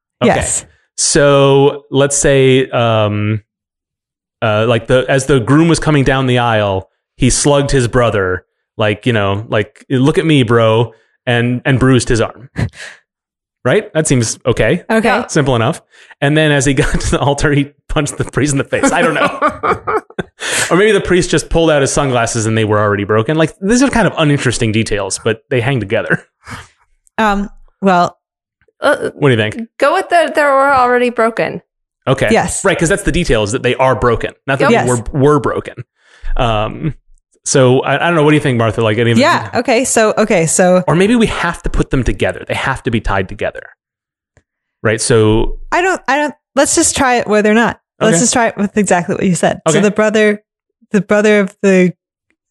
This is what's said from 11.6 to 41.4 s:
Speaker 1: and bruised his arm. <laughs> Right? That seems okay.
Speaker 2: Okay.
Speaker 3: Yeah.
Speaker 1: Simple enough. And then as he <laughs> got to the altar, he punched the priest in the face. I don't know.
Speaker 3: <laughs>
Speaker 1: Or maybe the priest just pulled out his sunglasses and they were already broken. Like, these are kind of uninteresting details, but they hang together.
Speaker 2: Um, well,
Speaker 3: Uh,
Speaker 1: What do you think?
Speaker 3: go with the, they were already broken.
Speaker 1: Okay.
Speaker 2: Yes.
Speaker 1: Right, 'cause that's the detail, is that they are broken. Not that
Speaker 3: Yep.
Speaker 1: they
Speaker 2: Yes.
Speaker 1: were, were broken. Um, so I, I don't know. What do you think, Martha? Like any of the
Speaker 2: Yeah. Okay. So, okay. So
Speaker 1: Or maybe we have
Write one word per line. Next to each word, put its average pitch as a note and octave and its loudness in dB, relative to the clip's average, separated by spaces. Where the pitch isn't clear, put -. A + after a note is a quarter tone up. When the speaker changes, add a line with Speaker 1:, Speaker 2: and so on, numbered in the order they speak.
Speaker 1:
and C3+ 2
bruised C3 2
his A2+ 0
arm. - -8
<laughs> - -8
Right? - -2
That D#3+ 0
seems A#2+ -2
okay. A#2+ -2
Speaker 2:
Okay. A3 0
Speaker 3:
Yeah. - -2
Speaker 1:
Simple C#3 0
enough. A#2 -2
And C#3+ 0
then D#3 2
as C#3 0
he C#3+ 0
<laughs> - -
got - -2
to - -4
the E3 0
altar, D3 0
he C#3 -2
punched - -4
the A#2+ -4
priest C#3+ -2
in C#3+ -2
the B2 -2
face. - -2
I F3 0
don't D#3+ 0
know. - -4
Speaker 3:
<laughs> - -20
Speaker 1:
Or E3 0
maybe G#3+ 4
the G3 2
priest F3+ 0
just - -2
pulled E3 2
out D3 2
his C3 -2
sunglasses A#2+ -2
and A2 0
they A2 2
were G#2 0
already G2+ 0
broken. A2 0
Like, D#3+ 0
these A#3 2
are C4+ 2
kind A3+ 0
of - -4
uninteresting C3+ 0
details, G2+ -4
but A2 -2
they B2+ 0
hang B2+ -2
together. G2+ -4
Speaker 2:
Um, G3+ -2
well, F3+ 0
Speaker 3:
Uh, - -2
Speaker 1:
What C#3+ 0
do - 4
you A#2 2
think? A2 -4
Speaker 3:
go C#4+ 2
with F#4+ -2
the, E4 0
they D#4 2
were C#4 2
already B3 2
broken. A3+ -4
Speaker 1:
Okay. B2+ 0
Speaker 2:
Yes. E3+ -2
Speaker 1:
Right, F3+ 0
'cause E3 0
that's G3 -2
the D#3+ -2
detail, C3+ 0
is G2+ -4
that B2 -4
they B2 0
are C3 2
broken. A2+ -2
Not C3+ -2
that C#4 2
Speaker 3:
Yep. A3 2
Speaker 1:
they B2+ 0
Speaker 2:
Yes. A#2 -2
Speaker 1:
were, D3 -4
were D3 4
broken. A2 -6
Um, A#2 -2
so B2+ 4
I, C#3 -2
I C#3+ -2
don't E3+ 0
know. D3+ 2
What D3+ 4
do D3+ 4
you D3 2
think, B2+ -2
Martha? A2+ 0
Like G#2+ 0
any A#2 2
of A#2 2
the - 2
Speaker 2:
Yeah. C#4+ 0
Okay. B3 0
So, A3 0
okay. G3+ 0
So F3+ 2
Speaker 1:
Or D3 0
maybe F#3+ 2
we A3+ 2
have - -6